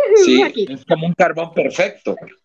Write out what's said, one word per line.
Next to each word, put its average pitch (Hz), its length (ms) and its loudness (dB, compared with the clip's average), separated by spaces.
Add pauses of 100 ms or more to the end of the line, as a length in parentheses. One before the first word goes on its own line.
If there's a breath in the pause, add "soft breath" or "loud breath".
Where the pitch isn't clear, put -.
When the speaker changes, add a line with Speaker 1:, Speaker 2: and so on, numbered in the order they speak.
(260)
Speaker 1:
Sí, - 160 4
Speaker 2:
Aquí. 226 280 -2
Speaker 1:
es - 160 -14
como 165 220 -2
un 175 60 -2
carbón 170 400 -2
perfecto. 160 640 -4 (300)